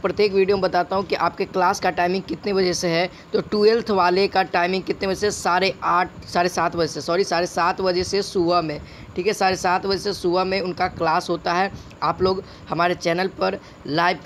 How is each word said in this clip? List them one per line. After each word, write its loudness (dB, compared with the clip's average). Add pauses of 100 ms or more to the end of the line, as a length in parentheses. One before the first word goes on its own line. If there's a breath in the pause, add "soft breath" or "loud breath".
प्रत्येक 2
वीडियो 4
में -2
बताता 0
हूं 2
कि -4
आपके -2
क्लास 2
का 2
timing 0
कितने -6
बजे 2
से -2
है, 2 (240 loud breath)
तो 0
ट्वेल्थ 2
वाले 4
का 2
timing 0
कितने -4
बजे -2
से, 0
साढ़े 0 (120)
आठ, 0
साढ़े 0
सात 0
बजे 0
से, -8
sorry, 0
साढ़े 0
सात -2
बजे 2
से -2
सुबह 2
में। -6 (360 loud breath)
ठीक -4
है, 2
साढ़े 2
सात 0
बजे 0
से -4
सुबह 0
में 0
उनका -2
class 0
होता -2
है। 0 (300 loud breath)
आप 0
लोग 2 (260 loud breath)
हमारे 2
चैनल 0
पर -2 (280 loud breath)
live 2